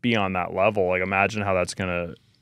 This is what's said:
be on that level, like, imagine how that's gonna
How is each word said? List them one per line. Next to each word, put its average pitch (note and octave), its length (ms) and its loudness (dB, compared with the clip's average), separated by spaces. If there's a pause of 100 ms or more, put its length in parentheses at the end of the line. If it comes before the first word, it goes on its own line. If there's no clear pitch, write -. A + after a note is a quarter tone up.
be A#2+ 140 2
on G2 180 0
that F2 200 -2
level, F#2+ 360 2
like, F#2 120 0
imagine G2 400 0
how G2 120 0
that's F2+ 200 0
gonna F2 400 -4 (280)